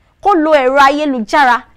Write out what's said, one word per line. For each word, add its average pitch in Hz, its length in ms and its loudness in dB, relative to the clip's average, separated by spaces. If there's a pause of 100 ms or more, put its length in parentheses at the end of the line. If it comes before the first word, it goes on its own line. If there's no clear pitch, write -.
(220)
Kó 403 140 0
lo 311 180 0
ẹ̀rọ 269 260 0
ayélujára 277 840 0 (140)